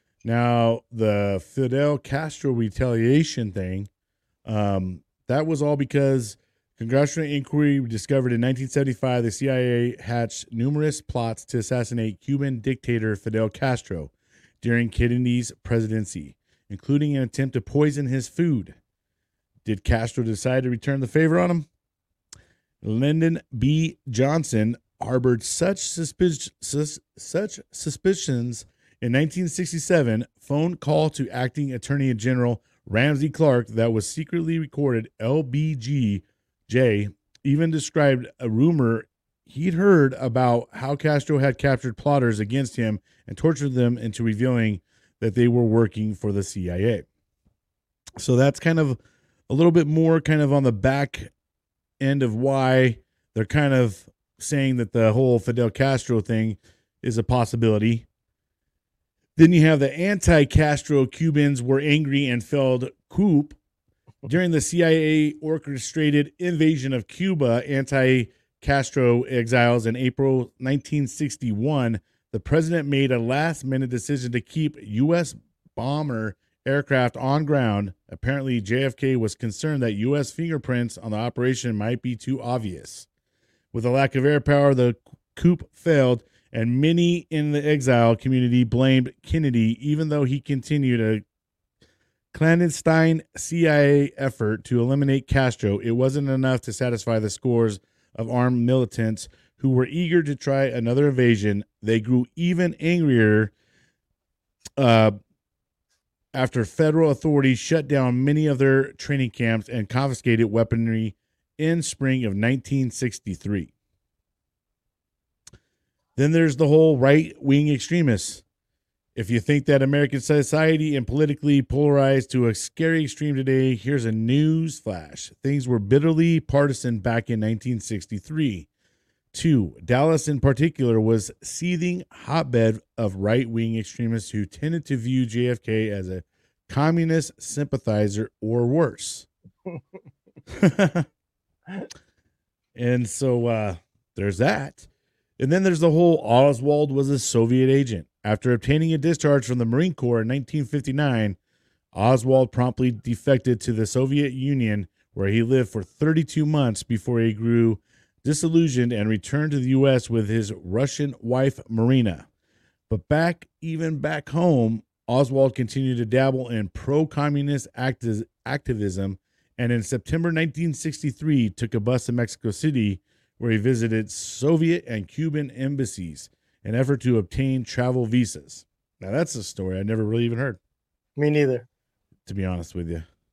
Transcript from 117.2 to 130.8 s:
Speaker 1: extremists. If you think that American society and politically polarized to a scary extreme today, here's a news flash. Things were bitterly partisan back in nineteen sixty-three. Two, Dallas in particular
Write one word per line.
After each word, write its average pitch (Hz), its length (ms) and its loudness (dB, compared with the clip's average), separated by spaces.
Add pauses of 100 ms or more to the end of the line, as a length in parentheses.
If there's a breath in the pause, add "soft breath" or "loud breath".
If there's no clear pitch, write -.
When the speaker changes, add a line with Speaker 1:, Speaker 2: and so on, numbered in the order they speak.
Speaker 1:
extremists. 143 760 0 (720)
If 107 160 -6
you 120 80 2
think 143 260 0
that 139 160 4
American 139 380 0
society 156 760 2
and 123 120 -2
politically 143 540 2
polarized 135 680 2
to 123 160 2
a 110 80 0
scary 160 480 -2
extreme 147 320 -4
today, 131 400 2
here's 120 300 -2
a 113 60 0
news 147 680 0
flash. 85 520 -12 (120)
Things 135 240 -2
were 120 120 2
bitterly 156 600 2
partisan 135 600 0
back 117 320 -2
in 113 80 -2
nineteen 110 400 -2
sixty-three. 107 880 -6 (640)
Two, 117 500 2
Dallas 143 440 2
in 143 120 -2
particular 131 600 2